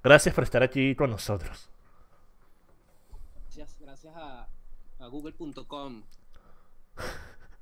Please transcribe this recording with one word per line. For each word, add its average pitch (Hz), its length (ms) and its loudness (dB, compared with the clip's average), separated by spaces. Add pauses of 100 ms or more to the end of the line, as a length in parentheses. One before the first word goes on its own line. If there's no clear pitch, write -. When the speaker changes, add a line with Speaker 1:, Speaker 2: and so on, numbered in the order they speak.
Speaker 1:
gracias 147 300 10
por 143 100 2
estar 123 200 4
aquí 131 320 2
con 113 160 2
nosotros. - 580 -6 (1700)
Speaker 2:
Gracias, - 360 -12
gracias 143 380 -18
a, 135 300 -12 (520)
a 123 80 -12
google 147 260 -10
punto 139 340 -12
com. 139 360 -12 (1600)